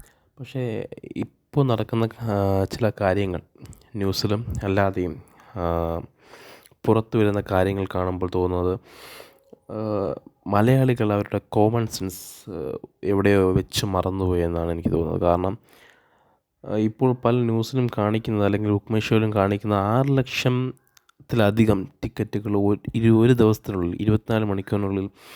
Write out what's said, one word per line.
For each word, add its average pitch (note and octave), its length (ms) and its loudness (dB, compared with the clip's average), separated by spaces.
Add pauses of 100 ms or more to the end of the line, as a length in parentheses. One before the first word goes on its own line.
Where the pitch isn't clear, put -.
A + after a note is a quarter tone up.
(400)
പക്ഷേ B2 480 -8 (160)
ഇപ്പോൾ - 640 -4
നടക്കുന്ന, A2+ 420 0 (120)
ആ, G2 440 0
ചില G#2+ 260 -2 (100)
കാര്യങ്ങൾ F#2+ 400 0 (540)
ന്യൂസിലും G#2 500 -2 (180)
അല്ലാതെയും, G2 580 0 (340)
ആ, E2+ 460 -2 (840)
പുറത്തു A2 320 2
വരുന്ന G#2 340 2
കാര്യങ്ങൾ G2 340 0 (100)
കാണുമ്പോൾ F#2 400 -2
തോന്നുന്നത്, F2+ 440 0 (760)
ആ, G#2 600 -6 (320)
മലയാളികൾ A2+ 680 2
അവരുടെ G#2 360 -2
കോമൺ A2+ 380 2
സെൻസ്, - 640 -10
ആ, D#2+ 260 -8 (260)
എവിടെയോ G2 480 4
വെച്ച് F#2+ 340 -2
മറന്നുപോയി F#2 560 0
എന്നാണ് E2+ 300 -2
എനിക്ക് E2+ 200 -4
തോന്നുന്നത്. E2 300 -2
കാരണം, F2+ 360 2 (1080)
ആ, G#2 80 -6
ഇപ്പോൾ A2 380 0
പല A#2+ 220 2
ന്യൂസിലും A#2+ 520 0 (100)
കാണിക്കുന്നത് G#2+ 480 0
അല്ലെങ്കിൽ G2+ 260 0
ബുക്ക് G2+ 220 0
മൈ A2 60 2
ഷോയിലും A2 340 2
കാണിക്കുന്ന G2+ 400 2
ആറ് A#2+ 440 2
ലക്ഷത്തിലധികം A2+ 1700 0 (160)
ടിക്കറ്റുകൾ G#2 540 -4
ഒരു, G2+ 380 0
ഇരു, A2+ 140 4
ഒരു A2+ 240 6
ദിവസത്തിനുള്ളിൽ, G#2+ 680 2
ഇരുപത്തിനാല് G#2+ 420 0
മണിക്കൂറിനുള്ളിൽ, G2 640 -4 (260)